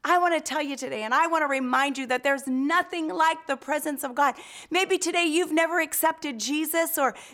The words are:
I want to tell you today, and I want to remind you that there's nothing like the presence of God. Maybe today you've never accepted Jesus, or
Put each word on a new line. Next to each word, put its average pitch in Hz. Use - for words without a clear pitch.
I 349
want 349
to 311
tell 302
you 277
today, 214
and 220
I 320
want 320
to 294
remind 269
you 269
that 254
there's 277
nothing 311
like 320
the 269
presence 294
of 247
God. 285
Maybe 381
today 349
you've 320
never 330
accepted 311
Jesus, 311
or 262